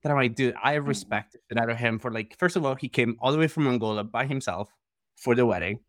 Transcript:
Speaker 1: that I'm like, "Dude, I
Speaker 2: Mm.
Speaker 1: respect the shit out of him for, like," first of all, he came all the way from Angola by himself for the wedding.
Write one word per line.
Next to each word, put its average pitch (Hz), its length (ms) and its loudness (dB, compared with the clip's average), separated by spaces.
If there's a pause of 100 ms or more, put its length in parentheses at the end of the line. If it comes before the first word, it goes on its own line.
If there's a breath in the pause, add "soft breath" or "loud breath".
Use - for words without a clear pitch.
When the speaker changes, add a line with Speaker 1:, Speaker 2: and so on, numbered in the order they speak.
Speaker 1:
that 151 80 -2
I'm 143 80 4
like, 123 160 2
"Dude, 127 260 0
I 139 180 2
Speaker 2:
Mm. 143 100 -4
Speaker 1:
respect 107 460 -4
the - 40 -20 (100)
shit 117 140 0
out 117 80 -2
of 117 60 -2
him 117 240 0
for, 123 100 -6
like," 110 260 -8
first 180 200 0
of 165 80 0
all, 135 100 0
he 131 140 -8
came 120 320 0
all 127 100 2
the 151 80 0
way 160 80 4
from 151 220 0
Angola 110 340 0
by 117 240 -4
himself 107 420 -6 (460)
for 120 220 0
the 123 100 4
wedding. 95 320 -2 (100)